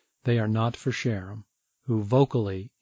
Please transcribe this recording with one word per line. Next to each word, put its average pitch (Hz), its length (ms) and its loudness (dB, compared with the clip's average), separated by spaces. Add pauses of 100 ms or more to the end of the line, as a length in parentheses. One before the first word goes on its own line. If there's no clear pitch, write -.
(240)
They 120 160 2
are 107 80 0
not 110 280 0
for - 160 -4
Sherem, 104 520 -4 (420)
who 113 160 0
vocally 104 680 0 (100)